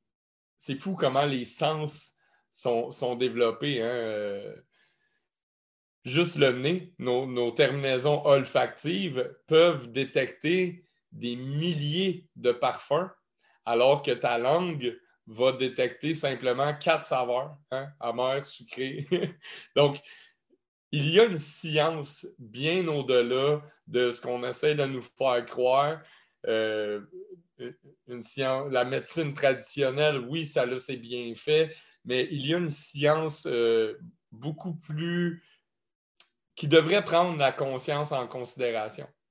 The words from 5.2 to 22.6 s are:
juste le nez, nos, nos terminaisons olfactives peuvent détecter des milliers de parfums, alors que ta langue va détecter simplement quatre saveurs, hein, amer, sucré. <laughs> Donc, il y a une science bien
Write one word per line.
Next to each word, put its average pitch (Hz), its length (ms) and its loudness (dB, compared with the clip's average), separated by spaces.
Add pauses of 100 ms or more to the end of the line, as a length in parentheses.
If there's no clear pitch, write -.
juste 151 320 0
le 139 160 6
nez, 160 460 -2
nos, 127 280 0
nos 120 240 0
terminaisons 135 760 2
olfactives 139 1080 0 (120)
peuvent 156 440 6
détecter 151 960 -2 (240)
des 120 260 -8
milliers 151 920 -2 (100)
de 120 160 2
parfums, 147 580 -2 (540)
alors 127 380 4
que 135 100 0
ta 120 260 0
langue 139 600 0 (280)
va 120 260 2
détecter 127 640 -2
simplement 135 600 0
quatre 151 300 0
saveurs, 127 520 -2 (140)
hein, 135 180 -6 (120)
amer, 127 440 -2
sucré. 135 680 -8
<laughs> - 640 -6
Donc, 143 240 4 (920)
il 143 180 0
y 175 120 6
a 233 40 8
une 190 120 2
science 151 880 -2 (120)
bien 147 500 -2